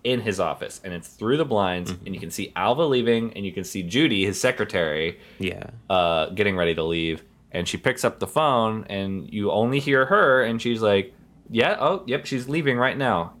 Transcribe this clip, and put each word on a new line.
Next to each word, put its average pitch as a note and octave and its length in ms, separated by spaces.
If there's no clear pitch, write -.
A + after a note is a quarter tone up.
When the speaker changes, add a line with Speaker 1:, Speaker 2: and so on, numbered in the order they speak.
Speaker 1:
in B2 160
his G#2 200
office, - 440
and F#2 100
it's E2+ 140
through A#2+ 300
the D#3+ 80
blinds, F#2 480
Speaker 2:
Mm-hmm. F2+ 120
Speaker 1:
and F#2+ 100
you D#2+ 60
can E2 80
see - 260
Alva A#2+ 300
leaving, A#2+ 480
and G2 120
you F#2 80
can F#2+ 100
see F#2+ 200
Judy, G#2 420
his E2 140
secretary, E2+ 800
Speaker 2:
Yeah. F#2 300
Speaker 1:
uh, E2+ 420
getting G2 260
ready E2+ 180
to D#2+ 80
leave. E2 400
And F2 140
she A2 100
picks B2+ 260
up A#2+ 160
the - 80
phone, A2+ 640
and G2 440
you G#2 180
only A#2+ 280
hear C#3 260
her, C#3+ 380
and A2+ 180
she's A#2 200
like, G2+ 320
"Yeah, B2 300
oh, D#3+ 260
yep, C3 200
she's B2+ 240
leaving C#3+ 280
right B2+ 200
now. A2 420